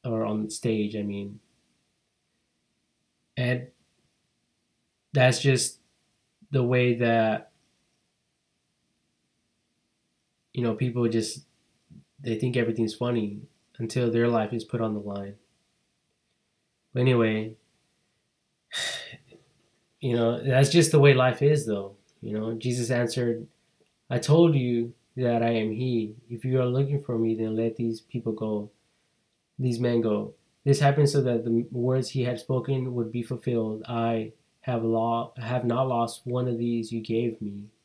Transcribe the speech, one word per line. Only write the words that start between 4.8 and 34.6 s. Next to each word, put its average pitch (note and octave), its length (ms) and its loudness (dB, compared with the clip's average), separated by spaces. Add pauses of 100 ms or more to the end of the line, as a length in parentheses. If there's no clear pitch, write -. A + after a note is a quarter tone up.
that's B2+ 260 6
just - 400 2 (720)
the C3+ 120 2
way B2 320 4
that, A#2 560 0 (3000)
you B2+ 80 -2
know, A2+ 120 0
people A#2+ 340 -2
just, A2 360 -2 (760)
they A2+ 200 -4
think B2 180 -2
everything's A2+ 380 0
funny A2 480 -4 (340)
until A#2 340 -2
their A#2 160 2
life A2+ 280 0
is A2+ 100 -6
put A2+ 160 -6
on A2 140 -2
the G#2 60 -6
line. G2+ 340 -10 (1600)
But B2+ 60 -2
anyway, A2+ 560 2 (1160)
<sighs> - 1300 -14
you A#2+ 160 0
know, A#2 260 0
that's C3+ 280 4
just E3+ 220 6
the D#3 60 6
way C#3+ 140 10
life B2+ 300 4
is, C#3+ 240 4
though. G2 280 -4 (280)
You G#2+ 160 -6
know, A2+ 160 -4
Jesus A#2+ 360 -4
answered, A#2+ 560 -2 (600)
"I B2 100 -2
told E3 360 6
you A#2+ 400 0 (220)
that A#2 260 0
I A#2 80 2
am A2 220 0
he. A2+ 420 -2 (160)
If A#2+ 120 -10
you C3 160 0
are B2+ 80 2
looking C#3 360 0
for A#2+ 160 -4
me, A2+ 160 0
then A2 200 -4
let A2+ 220 -2
these A2+ 240 -4
people A#2 320 -6
go." G#2+ 380 -4 (920)
These B2 180 0
men A#2+ 220 0
go, G#2 340 -2 (300)
"This C#3 160 4
happened C#3+ 280 4
so C#3+ 140 2
that A#2 220 0
the A#2 260 0
words B2+ 400 0
he B2+ 140 -2
had A#2+ 160 -2
spoken B2+ 540 -2
would A#2 180 -2
be A#2+ 100 -4
fulfilled. A2+ 640 -4
'I A#2 460 -2 (300)